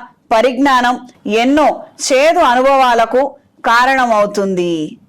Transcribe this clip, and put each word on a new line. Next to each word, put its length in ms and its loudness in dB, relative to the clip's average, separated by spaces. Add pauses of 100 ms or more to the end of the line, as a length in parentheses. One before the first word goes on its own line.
(320)
పరిజ్ఞానం 760 0 (200)
ఎన్నో 560 0 (240)
చేదు 320 2
అనుభవాలకు 960 0 (300)
కారణమవుతుంది. 1300 -2 (120)